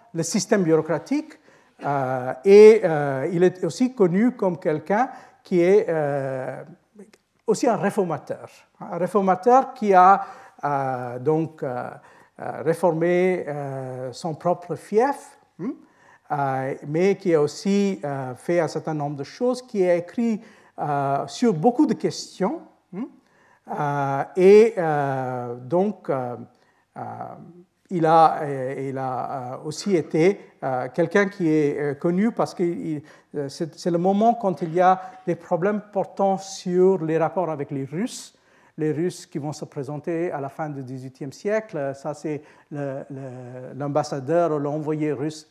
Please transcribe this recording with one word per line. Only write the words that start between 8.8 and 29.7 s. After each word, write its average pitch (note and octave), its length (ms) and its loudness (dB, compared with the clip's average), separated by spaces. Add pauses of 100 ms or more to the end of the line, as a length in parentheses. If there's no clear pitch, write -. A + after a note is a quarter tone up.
Un E3 160 -10
réformateur G3 760 2
qui G#3 180 0
a, F#3 300 8 (420)
euh, C3 540 -4
donc, D#3 440 -2
euh, B2 280 -6 (500)
euh, - 240 -8
réformé, F3 840 2
euh, C3+ 680 -8
son D#3+ 220 -6
propre F3 400 -2
fief, B3+ 640 -2 (200)
hmm, G#3 120 -8 (600)
euh, C3+ 420 -4 (140)
mais F#3 280 2
qui F#3 180 0
a D3+ 80 4
aussi, G3 600 0
euh, C3+ 300 -6
fait F3 260 -2
un - 80 0
certain D#3 260 -6
nombre D3 220 -6
de C#3 80 -8
choses, B3 360 -4
qui F#3+ 260 -2
a F3 80 4
écrit, G#3 460 -2 (380)
euh, C#3+ 480 -2
sur A#3 260 0
beaucoup A#3+ 340 2
de - 80 0
questions, - 680 -6 (280)
hmm, F#3 120 -10 (760)
euh, C#3+ 460 -2 (100)
et, G#3 440 8
euh, C3 800 -2
donc, F3 520 -2
euh, B2 280 -4 (600)
euh, C3 40 -14 (880)
il E3+ 160 -2
a, D#3+ 380 6
euh, C3+ 460 -6
il C3 100 -6
a, C3 560 -6
euh, - 100 -12
aussi D#3+ 300 -4